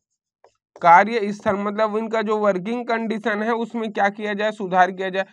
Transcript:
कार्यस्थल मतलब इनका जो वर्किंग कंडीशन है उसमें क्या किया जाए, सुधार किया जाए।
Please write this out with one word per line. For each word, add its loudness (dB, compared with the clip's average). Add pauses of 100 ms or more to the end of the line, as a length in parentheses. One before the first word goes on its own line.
(840)
कार्यस्थल 4
मतलब -2
इनका -2
जो -2
वर्किंग 0
कंडीशन -2
है -2
उसमें -6
क्या 2
किया -6
जाए, -2
सुधार 2
किया -6
जाए। -4